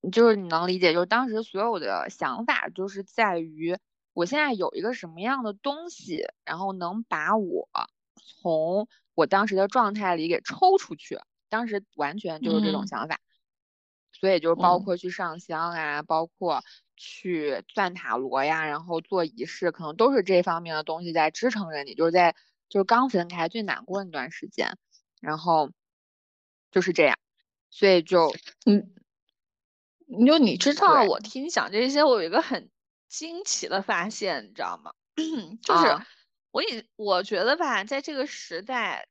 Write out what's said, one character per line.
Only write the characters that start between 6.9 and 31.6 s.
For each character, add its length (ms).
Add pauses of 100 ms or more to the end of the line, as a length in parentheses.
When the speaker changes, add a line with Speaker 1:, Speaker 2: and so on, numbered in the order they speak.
Speaker 1:
把 320
我 320 (720)
从 480 (260)
我 120
当 200
时 80
的 140
状 240
态 240
里 100
给 140
抽 380
出 180
去， 220 (320)
当 180
时 160 (100)
完 220
全 240
就 180
是 60
这 80
种 140
想 200
法。 100
Speaker 2:
嗯。 40 (1000)
Speaker 1:
所 120
以 100
就 160
包 220
括 180
去 140
上 280
香 340
啊， 280
Speaker 2:
嗯。 60
Speaker 1:
包 180
括 400 (320)
去 720
算 240
塔 240
罗 280
呀， 200
然 180
后 200
做 240
仪 180
式， 280
可 120
能 100
都 200
是 80
这 200
方 200
面 120
的 80
东 220
西 80
在 180
支 200
撑 200
着 140
你， 100
就 120
是 60
在， 220 (340)
就 120
是 40
刚 240
分 200
开 200
最 140
难 220
过 200
那 60
段 220
时 160
间， 280 (460)
然 160
后， 320 (1000)
就 100
是 100
这 120
样， 120 (540)
所 180
以 140
就 320 (320)
Speaker 2:
嗯。 240 (1400)
就 120
你 180
知 180
道， 280
Speaker 1:
对。 60
Speaker 2:
我 120
听 240
你 60
讲 200